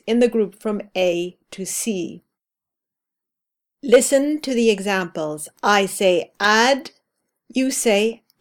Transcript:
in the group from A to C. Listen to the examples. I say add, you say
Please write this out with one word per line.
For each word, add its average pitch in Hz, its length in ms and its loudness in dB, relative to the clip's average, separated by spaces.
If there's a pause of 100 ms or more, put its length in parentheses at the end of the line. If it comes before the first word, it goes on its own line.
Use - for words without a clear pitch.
in 226 100 0
the 240 100 4
group 220 320 -2
from 208 220 -6 (160)
A 180 400 -2 (140)
to 190 140 -12
C. 180 580 -8 (1600)
Listen 277 580 2
to 269 140 -4
the 233 160 2
examples. 180 800 -4 (120)
I 202 240 2
say 185 540 0
add, 226 500 2 (580)
you 262 220 -2
say 226 540 0 (180)